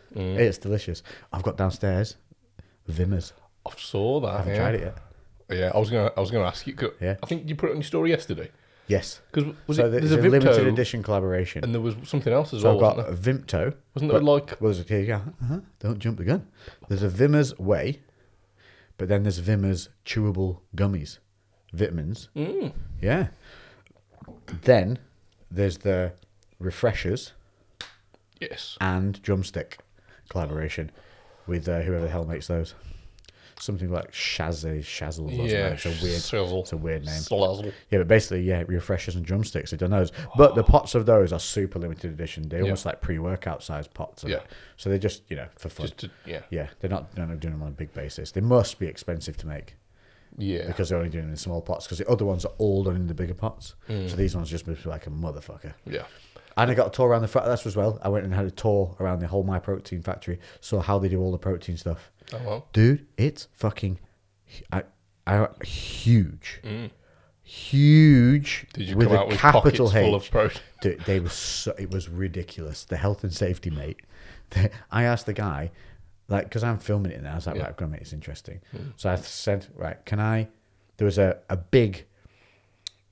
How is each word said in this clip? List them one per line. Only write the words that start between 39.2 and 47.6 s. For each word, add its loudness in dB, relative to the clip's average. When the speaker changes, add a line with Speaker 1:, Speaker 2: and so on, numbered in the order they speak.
Speaker 2:
Drumsticks. -2
They've -6
done 0
those. 4
But 10
the 4
pots 6
of 2
those 6
are -2
super -4
limited -8
edition. -8
They're -4
Speaker 1:
Yeah. 0
Speaker 2:
almost -2
like -6
pre-workout -4
size -8
pots. -14
And -4
Speaker 1:
Yeah. -4
Speaker 2:
so -6
they're 2
just, -4
you -8
know, -10
for -12
fun. -10
Speaker 1:
Just -14
to, -12
yeah. -10
Speaker 2:
Yeah, -6
they're -4
not, -8
they're -6
not -8
doing -6
them -8